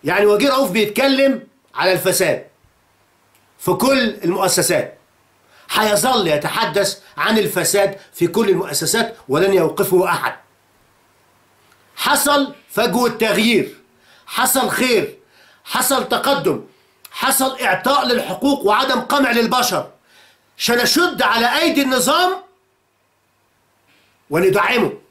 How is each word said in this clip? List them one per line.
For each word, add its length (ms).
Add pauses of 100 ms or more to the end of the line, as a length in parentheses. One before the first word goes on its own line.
يعني 220
وجيه 240
رؤوف 200
بيتكلم 760 (280)
على 180
الفساد 540 (1120)
في 140
كل 360 (160)
المؤسسات، 760 (720)
هيظل 580
يتحدث 720 (140)
عن 220
الفساد 600 (140)
في 140
كل 220
المؤسسات 680 (120)
ولن 260
يوقفه 540
أحد. 260 (1600)
حصل 580 (160)
فجوة 400
تغيير، 680 (500)
حصل 420
خير، 500 (460)
حصل 440
تقدم، 560 (460)
حصل 500
إعطاء 460
للحقوق 600
وعدم 340
قمع 300
للبشر. 600 (680)
سنشد 640
على 380
أيدي 220
النظام 600 (1900)
وندعمه. 640 (180)